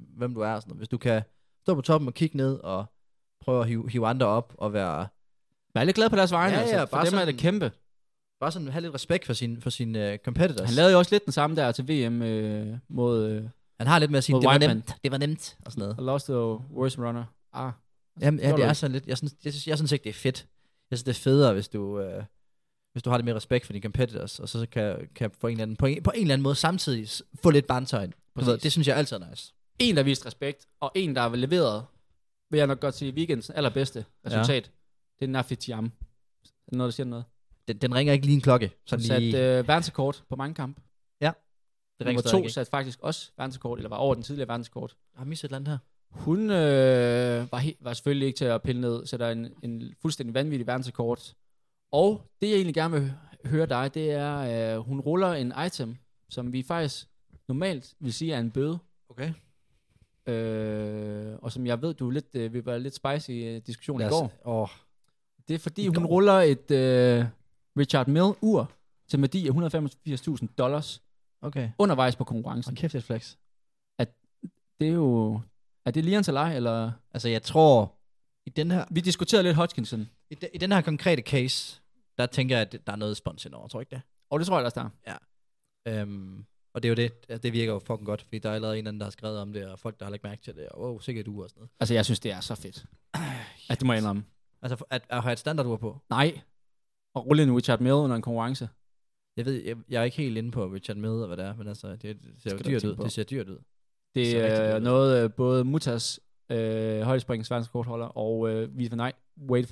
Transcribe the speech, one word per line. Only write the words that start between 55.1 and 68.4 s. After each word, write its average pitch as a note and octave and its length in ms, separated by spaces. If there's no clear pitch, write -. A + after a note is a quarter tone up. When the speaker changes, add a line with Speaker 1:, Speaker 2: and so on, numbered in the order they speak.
Speaker 2:
en C#3 200
item, B2 300
som B2 240
vi B2+ 100
faktisk E3 440
normalt D3 520
vil B2+ 140
sige D#3+ 200
er B2+ 60
en A#2 120
bøde. D3 280
Speaker 1:
Okay. D3 240
Speaker 2:
Øh, G#2+ 1120
og A2+ 100
som B2+ 140
jeg A#2+ 160
ved, D#3+ 120
du B2+ 140
er A#2+ 40
lidt, D3 220
øh, A2+ 200
vi A#2+ 120
var A#2+ 120
lidt C3 180
spicy C#3+ 340
i, A#2+ 140
øh, A2+ 240
diskussionen B2 340
Speaker 1:
Lad G#2+ 80
Speaker 2:
i D3 40
Speaker 1:
os D#3 180
Speaker 2:
går. A2+ 180
Speaker 1:
åh. G2+ 60
Speaker 2:
Det D#3 60
er D#3+ 60
fordi, F#3 240
Speaker 1:
I G3 40
Speaker 2:
hun E3+ 80
Speaker 1:
går. E3+ 100
Speaker 2:
ruller F#3+ 280
et, D#3 380
øh, B2 540
Richard C3+ 300
Mille-ur F3+ 640